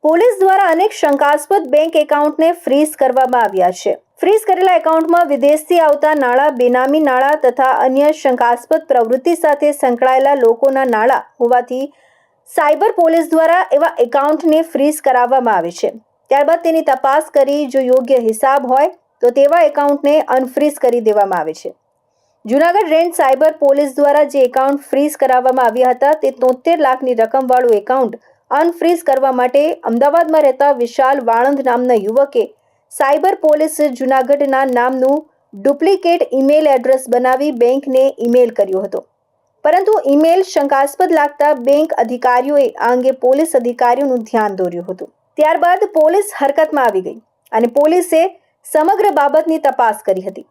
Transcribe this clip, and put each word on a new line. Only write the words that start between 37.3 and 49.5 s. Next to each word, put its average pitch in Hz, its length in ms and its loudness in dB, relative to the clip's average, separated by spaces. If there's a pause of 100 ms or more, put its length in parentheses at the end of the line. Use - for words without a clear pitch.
બેંકને 262 680 0
ઈમેલ 240 300 2
કર્યો 190 320 -2
હતો, - 240 -10 (580)
પરંતુ 381 300 2 (140)
ઈમેલ 320 340 2
શંકાસ્પદ 285 720 -2
લાગતા 294 420 0
બેંક 285 400 0
અધિકારીઓએ 247 760 0
આ - 220 -4
અંગે 254 200 0
પોલીસ 269 440 0
અધિકારીઓનું 247 640 0
ધ્યાન 214 360 -4
દોર્યું 175 340 -6
હતું. 185 180 -12 (280)
ત્યારબાદ 339 440 0 (140)
પોલીસ 339 460 0
હરકતમાં 285 460 -2
આવી 196 160 -2
ગઈ 208 200 -12 (300)
અને 226 160 -2
પોલીસે 330 760 0 (300)
સમગ્ર 381 400 0
બાબતની 311 460 0